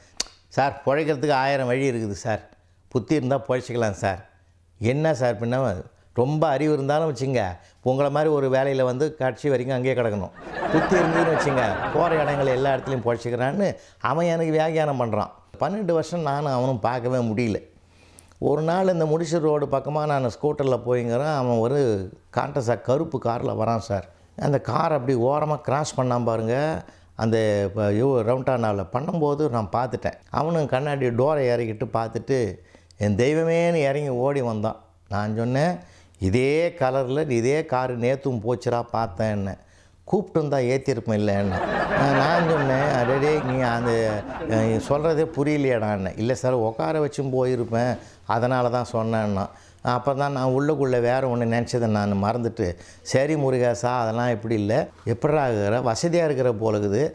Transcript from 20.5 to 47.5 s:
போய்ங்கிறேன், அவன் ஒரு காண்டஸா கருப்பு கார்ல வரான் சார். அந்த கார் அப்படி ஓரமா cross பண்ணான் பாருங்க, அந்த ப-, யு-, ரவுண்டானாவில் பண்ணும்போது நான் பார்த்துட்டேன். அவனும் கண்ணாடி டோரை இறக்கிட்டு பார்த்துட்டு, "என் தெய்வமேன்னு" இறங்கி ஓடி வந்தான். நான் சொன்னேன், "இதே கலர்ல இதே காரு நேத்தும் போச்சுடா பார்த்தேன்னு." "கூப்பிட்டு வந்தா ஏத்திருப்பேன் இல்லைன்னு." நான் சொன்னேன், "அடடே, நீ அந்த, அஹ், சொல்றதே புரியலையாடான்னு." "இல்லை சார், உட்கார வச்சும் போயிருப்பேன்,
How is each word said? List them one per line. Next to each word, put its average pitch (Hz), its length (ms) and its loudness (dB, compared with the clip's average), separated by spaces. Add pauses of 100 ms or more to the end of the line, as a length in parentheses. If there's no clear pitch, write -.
போய்ங்கிறேன், 123 500 0
அவன் 123 220 2
ஒரு 113 520 2 (260)
காண்டஸா 123 460 -2
கருப்பு 143 420 0
கார்ல 117 320 -2
வரான் 110 220 0
சார். 101 320 -4 (300)
அந்த 139 200 0
கார் 151 320 -2
அப்படி 135 260 0
ஓரமா 147 440 0
cross 143 380 -2
பண்ணான் 123 240 0
பாருங்க, 120 600 0 (320)
அந்த 110 600 2
ப-, 104 160 2
யு-, 123 300 2
ரவுண்டானாவில் 117 720 0
பண்ணும்போது 147 560 0
நான் 113 220 -2
பார்த்துட்டேன். 120 480 -4 (100)
அவனும் 156 380 0
கண்ணாடி 135 420 0
டோரை 135 380 2
இறக்கிட்டு 117 460 -2
பார்த்துட்டு, 113 680 -2 (380)
"என் 104 180 2
தெய்வமேன்னு" 165 600 2
இறங்கி 143 340 0
ஓடி 131 320 0
வந்தான். 110 340 -2 (340)
நான் 107 280 -2
சொன்னேன், 135 400 0 (420)
"இதே 147 600 2
கலர்ல 135 500 0
இதே 131 360 2
காரு 127 320 -2
நேத்தும் 127 460 -2
போச்சுடா 120 400 -2 (100)
பார்த்தேன்னு." 104 640 -2 (480)
"கூப்பிட்டு 185 360 -2
வந்தா 147 180 0
ஏத்திருப்பேன் 123 640 0
இல்லைன்னு." 101 380 0 (580)
நான் 160 340 2
சொன்னேன், 143 420 2
"அடடே, 135 480 2
நீ 127 220 -2
அந்த, 117 600 0 (280)
அஹ், 110 400 2
சொல்றதே 151 360 2 (100)
புரியலையாடான்னு." 120 840 0
"இல்லை 117 180 0
சார், 127 180 0
உட்கார 131 460 0
வச்சும் 139 340 -2
போயிருப்பேன், 120 640 0 (280)